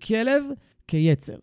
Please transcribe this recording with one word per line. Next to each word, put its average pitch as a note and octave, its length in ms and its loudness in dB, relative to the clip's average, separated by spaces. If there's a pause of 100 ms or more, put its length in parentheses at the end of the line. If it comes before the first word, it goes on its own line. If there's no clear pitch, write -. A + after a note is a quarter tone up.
כלב B3+ 380 0 (440)
כיצר. D#3 540 0